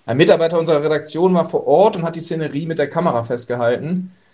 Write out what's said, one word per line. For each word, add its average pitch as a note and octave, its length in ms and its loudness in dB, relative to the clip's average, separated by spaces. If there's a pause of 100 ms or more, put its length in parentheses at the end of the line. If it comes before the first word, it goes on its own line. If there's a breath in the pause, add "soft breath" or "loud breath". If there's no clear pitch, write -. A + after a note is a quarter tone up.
Ein A#2 100 -4
Mitarbeiter E3 420 4
unserer D#3+ 260 2
Redaktion D#3 500 0
war F3 100 2
vor - 240 -4
Ort G3 300 4
und E3 60 -4
hat E3 120 -6
die E3 60 -8
Szenerie D#3 440 -6
mit D#3+ 140 -4
der C#3 100 0
Kamera D#3 340 -2
festgehalten. B2 920 -4 (200 loud breath)